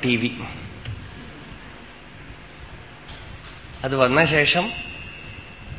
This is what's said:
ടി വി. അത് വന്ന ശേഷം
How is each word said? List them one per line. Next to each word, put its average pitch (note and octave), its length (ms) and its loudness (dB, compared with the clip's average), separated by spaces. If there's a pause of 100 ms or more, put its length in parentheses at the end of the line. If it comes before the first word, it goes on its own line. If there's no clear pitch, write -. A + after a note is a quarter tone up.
ടി B2 120 6
വി. A#2 160 2 (3500)
അത് C3+ 120 4
വന്ന C3+ 280 10
ശേഷം D#3 460 6 (1080)